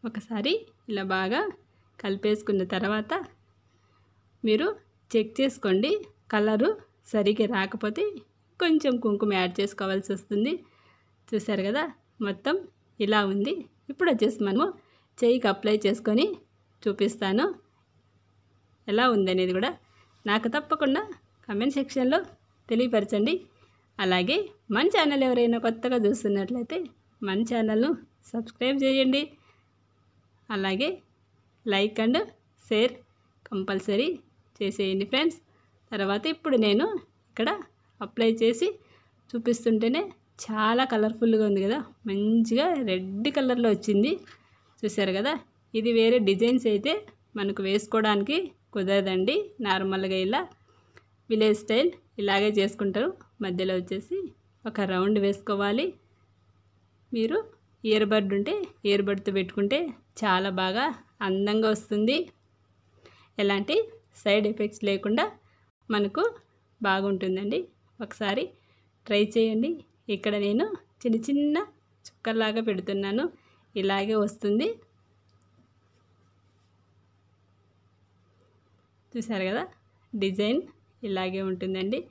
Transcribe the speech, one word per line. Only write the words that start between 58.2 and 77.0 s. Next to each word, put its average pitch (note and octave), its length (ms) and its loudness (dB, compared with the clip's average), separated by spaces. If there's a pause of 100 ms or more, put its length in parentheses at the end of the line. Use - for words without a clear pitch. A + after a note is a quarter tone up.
ఉంటే G#3 160 -2 (340)
ఇయర్ G3+ 200 2
బడ్‌తో G3+ 300 -4
పెట్టుకుంటే G3+ 420 0 (420)
చాలా F#3+ 280 2 (120)
బాగా F#3+ 240 0 (420)
అందంగా G#3 460 2
వస్తుంది. G#3+ 440 0 (1200)
ఎలాంటి G3+ 380 0 (460)
సైడ్ G#3 300 2
ఎఫెక్ట్స్ G#3+ 380 -4
లేకుండా G#3 360 0 (640)
మనకు G#3 340 0 (580)
బాగుంటుందండి. G3 800 0 (400)
ఒకసారి G#3+ 440 -4 (640)
ట్రై G#3 160 4 (120)
చేయండి. A3 340 2 (460)
ఇక్కడ G#3 180 -2 (120)
నేను G#3+ 200 2 (360)
చిన్న A3+ 160 2 (100)
చిన్న D4 300 2 (500)
చుక్కల్లాగా A3 600 -2
పెడుతున్నాను, G3 560 -2 (520)
ఇలాగే G3 480 0
వస్తుంది. G#3+ 440 0 (4000)